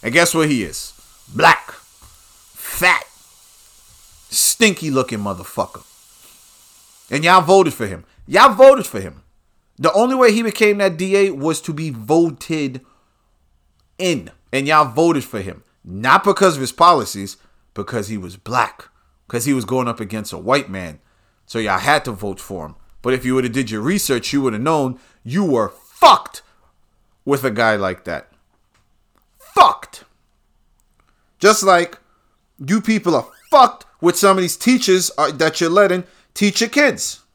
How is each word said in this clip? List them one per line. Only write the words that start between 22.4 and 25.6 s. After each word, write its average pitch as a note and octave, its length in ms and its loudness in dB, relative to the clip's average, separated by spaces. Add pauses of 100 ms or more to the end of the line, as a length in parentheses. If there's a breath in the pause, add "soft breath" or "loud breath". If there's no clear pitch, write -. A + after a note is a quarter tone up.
him. D2+ 80 -18 (280)
But B2 100 -2
if B2+ 140 -2
you B2+ 80 -2
would C3 100 0
have A#2+ 80 -4
did A#2+ 180 -4
your G#2+ 120 -8
research, C#3 500 -4
you C#3 80 0
would B2+ 140 -2
have G#2+ 80 -6
known C#3 360 -2 (240 soft breath)
you E3 220 -4
were A#2+ 240 0